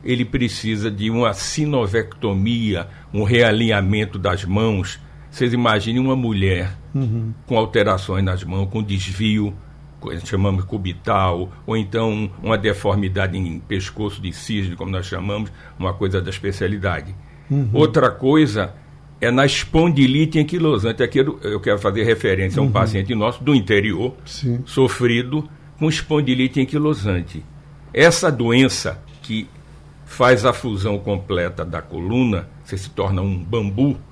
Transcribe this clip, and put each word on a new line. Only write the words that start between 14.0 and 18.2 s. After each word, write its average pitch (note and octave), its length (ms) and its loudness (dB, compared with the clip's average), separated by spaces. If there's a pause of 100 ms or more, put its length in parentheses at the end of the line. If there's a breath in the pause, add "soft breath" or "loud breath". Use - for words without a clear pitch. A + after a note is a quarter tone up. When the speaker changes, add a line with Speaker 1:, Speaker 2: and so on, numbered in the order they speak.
Speaker 1:
de F2+ 120 -8
cisne, F#2+ 420 -4
como F#2+ 160 -8
nós F#2 140 -4
chamamos, G2+ 440 -6 (300 loud breath)
uma F2+ 140 -2
coisa F#2+ 280 -2
da F2+ 80 -6
especialidade. F#2+ 840 -4 (340 loud breath)
Speaker 2:
Uhum. C#3 220 0
Speaker 1:
Outra C3+ 400 4
coisa C3 640 2 (480 loud breath)